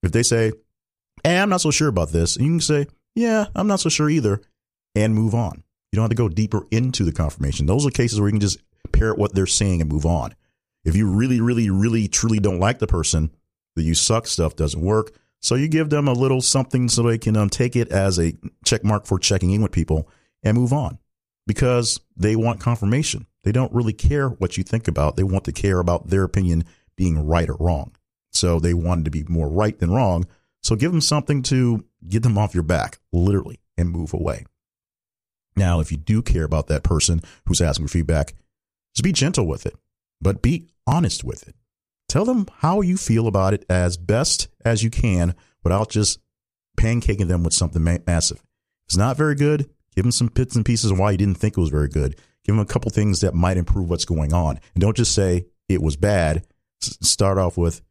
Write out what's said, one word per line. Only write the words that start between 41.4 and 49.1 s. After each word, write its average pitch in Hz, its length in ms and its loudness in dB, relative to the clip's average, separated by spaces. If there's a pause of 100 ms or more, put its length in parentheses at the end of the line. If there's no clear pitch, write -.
it. - 80 -20 (540)
Tell - 160 0
them 233 220 2 (120)
how 190 240 2
you 185 140 2
feel 113 300 0
about 98 260 0
it - 160 -4
as 90 280 0
best 107 500 -2 (180)
as 113 200 0
you 113 60 0
can 90 440 0 (300)
without 95 260 0
just - 300 -2 (580)
pancaking 110 480 0
them 85 160 0
with 82 100 0
something 82 300 0
ma-, 85 240 2
massive. 85 320 -2
If - 520 -20
it's - 60 0
not 120 200 0